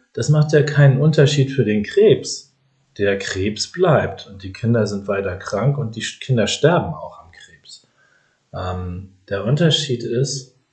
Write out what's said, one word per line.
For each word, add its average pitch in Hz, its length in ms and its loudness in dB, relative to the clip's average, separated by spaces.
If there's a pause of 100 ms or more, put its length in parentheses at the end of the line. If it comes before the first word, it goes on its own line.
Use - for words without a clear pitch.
(140)
das 127 160 -2
macht 151 220 2
ja 147 120 6
keinen 143 360 4
Unterschied 143 520 4
für 123 120 0
den 107 200 0
Krebs. - 720 2 (420)
Der 98 220 0
Krebs 101 520 -6
bleibt 151 540 0
und 95 160 -20
die 92 100 -12
Kinder 113 360 0
sind 101 200 -8
weiter 98 280 -4
krank 123 420 -4
und 110 180 -6
die 107 60 -10
Sch-, - 180 -10
Kinder 113 280 0
sterben 139 480 0
auch - 240 -16
am - 120 -20
Krebs. - 540 -20 (680)
Ähm, 90 640 -10 (160)
der 98 160 -6
Unterschied 135 580 0
ist, 127 520 -4 (180)